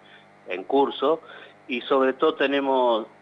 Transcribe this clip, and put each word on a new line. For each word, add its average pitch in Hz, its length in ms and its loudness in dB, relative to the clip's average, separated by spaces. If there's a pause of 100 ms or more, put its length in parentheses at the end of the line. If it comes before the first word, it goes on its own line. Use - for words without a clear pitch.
(480)
en 92 160 -8
curso, 139 560 0 (480)
y 123 140 -6
sobre 131 300 2
todo 156 220 0
tenemos 135 720 0 (160)